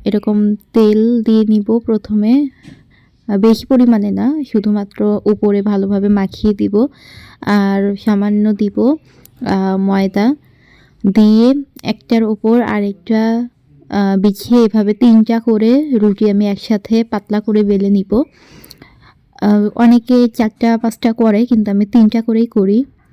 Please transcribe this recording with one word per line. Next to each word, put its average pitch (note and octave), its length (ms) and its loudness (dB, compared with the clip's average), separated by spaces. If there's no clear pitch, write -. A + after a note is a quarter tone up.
এরকম G#3 500 -2
তেল A3 680 0
দিয়ে A3 220 2
নিব G#3+ 340 0
প্রথমে, A3 680 -2
আহ, G3+ 80 -2
বেশি A3 300 2
পরিমাণে A#3 440 2
না, G#3 240 -2
শুধুমাত্র G#3 720 -2
উপরে G3+ 380 0
ভালোভাবে G3 460 -2
মাখিয়ে G3+ 460 -2
দিব। G#3 320 -2
আর G3 640 -2
সামান্য G#3 480 0
দিব, G#3+ 440 -2
আহ, F#3+ 300 -2
ময়দা, G3 580 0
দিয়ে G#3+ 480 4
একটার A3+ 400 -4
ওপর A3 400 0
আরেকটা, A3 840 -4
আহ, G3 300 0
বিছিয়ে G#3+ 440 0
এভাবে G#3+ 300 0
তিনটা A3+ 460 2
করে A#3 580 0
রুটি G#3 320 0
আমি G#3 160 0
একসাথে A3 580 -2
পাতলা G#3 360 -6
করে G#3+ 220 0
বেলে G3+ 280 0
নিব। G3 240 -2
আহ, - 1600 -6
অনেকে A#3+ 540 2
চারটা A3+ 500 -2
পাঁচটা A3+ 340 -4
করে, A3+ 340 0
কিন্তু G#3+ 240 0
আমি G3+ 160 0
তিনটা A3+ 360 2
করেই A3+ 240 0
করি, G#3+ 380 0